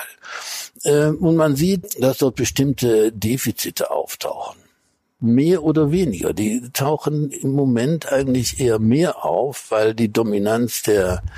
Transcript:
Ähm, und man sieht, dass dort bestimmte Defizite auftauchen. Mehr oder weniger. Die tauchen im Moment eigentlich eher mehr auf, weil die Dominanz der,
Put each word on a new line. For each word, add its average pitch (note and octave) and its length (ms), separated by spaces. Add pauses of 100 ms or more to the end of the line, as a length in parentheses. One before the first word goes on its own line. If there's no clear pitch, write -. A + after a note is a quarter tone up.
(840)
Ähm, D3 340
und E3 200
man D#3 180
sieht, F3 460
dass C3 180
dort C3 160
bestimmte A#2 760
Defizite A2 760
auftauchen. - 720 (600)
Mehr D3 440
oder D#3 280
weniger. E3+ 420
Die G#3+ 380
tauchen D3 600
im - 220
Moment C#3 580
eigentlich C3 480
eher A#2 200
mehr C3 460
auf, G#2 460
weil A2 240
die A2+ 180
Dominanz A2+ 720
der, F#2 400 (140)